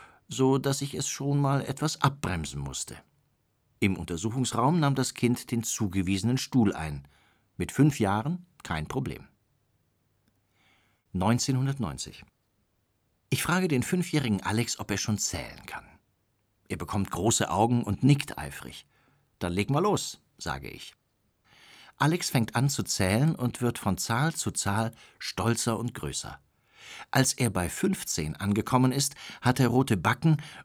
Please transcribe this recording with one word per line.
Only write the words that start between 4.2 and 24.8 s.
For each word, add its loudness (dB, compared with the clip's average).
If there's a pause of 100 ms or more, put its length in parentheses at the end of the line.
nahm 4
das 0
Kind 0
den -2
zugewiesenen 0
Stuhl 4
ein. -6 (480)
Mit -4
fünf 4
Jahren 0 (160)
kein -4
Problem. -8 (1900)
Neunzehnhundertneunzig. -2 (1040)
Ich 2
frage 2
den 2
fünfjährigen 0
Alex, -2
ob -6
er -2
schon 0
zählen -6
kann. -12 (840)
Er -4
bekommt -4
große 0
Augen 2
und -2
nickt 4
eifrig. -12 (540)
„Dann -2
leg 0
mal 2
los“, -2 (180)
sage -8
ich. -16 (1000)
Alex 2
fängt 0
an 4
zu -2
zählen 2
und -4
wird 0
von 0
Zahl 0
zu -4
Zahl -2 (260)